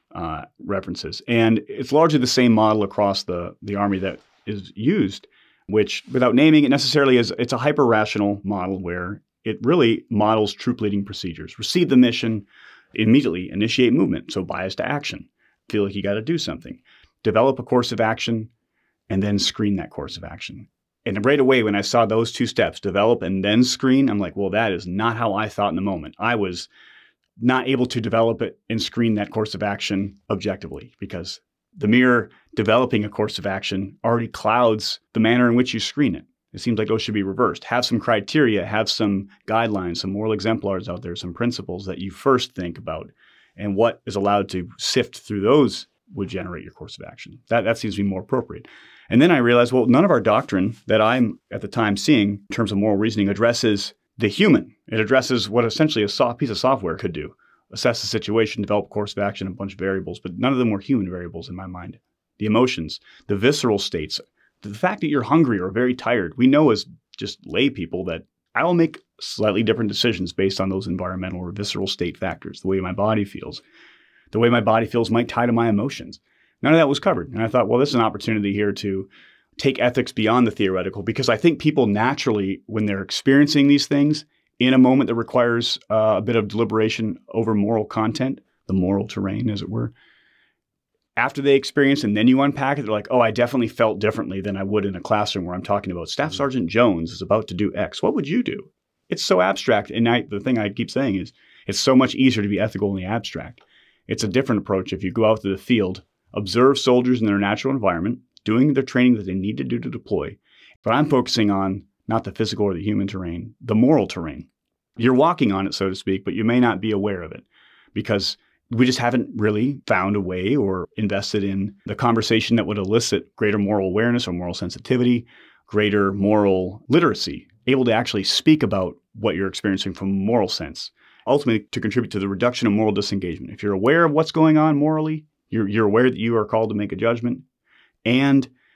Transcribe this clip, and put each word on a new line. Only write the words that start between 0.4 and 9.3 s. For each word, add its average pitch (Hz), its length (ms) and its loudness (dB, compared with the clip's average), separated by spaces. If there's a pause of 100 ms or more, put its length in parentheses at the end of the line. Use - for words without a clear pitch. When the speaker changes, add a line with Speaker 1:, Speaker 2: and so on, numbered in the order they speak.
Speaker 1:
references. 87 600 -8
And 113 420 2
it's 131 240 -8
largely 151 260 6
the 123 80 0
same 123 240 4
model 107 320 4
across 98 400 0
the, 87 380 -8
the 101 140 -6
Army 101 240 0
that 95 200 -6 (260)
is 101 300 -10
used, 120 500 0 (420)
which, 104 440 0
without 123 240 4
naming 151 300 8
it 123 40 2
necessarily, 135 480 4
is, 113 220 2
it's 123 140 -2
a 120 40 -2
hyper-rational 107 840 2
model 95 380 -4
where 90 400 -8 (220)